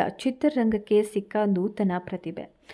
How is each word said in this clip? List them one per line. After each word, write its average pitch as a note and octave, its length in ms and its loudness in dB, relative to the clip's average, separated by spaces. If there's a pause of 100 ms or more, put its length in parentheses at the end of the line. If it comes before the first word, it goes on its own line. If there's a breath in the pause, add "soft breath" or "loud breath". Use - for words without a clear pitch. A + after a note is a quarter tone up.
ಚಿತ್ರರಂಗಕ್ಕೆ A3+ 920 2
ಸಿಕ್ಕ G#3 420 -4
ನೂತನ G3 520 0
ಪ್ರತಿಭೆ. - 640 -10 (140 loud breath)